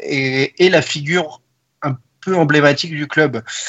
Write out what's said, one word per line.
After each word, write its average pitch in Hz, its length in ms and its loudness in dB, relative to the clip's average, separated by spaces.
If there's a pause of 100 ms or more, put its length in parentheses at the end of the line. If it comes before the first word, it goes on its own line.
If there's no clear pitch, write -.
et, 135 560 -2
et 180 100 6
la 165 140 4
figure 156 580 -4 (420)
un 135 140 -4 (240)
peu 190 160 -2
emblématique 151 580 2
du 147 120 -6
club. 135 360 0 (260)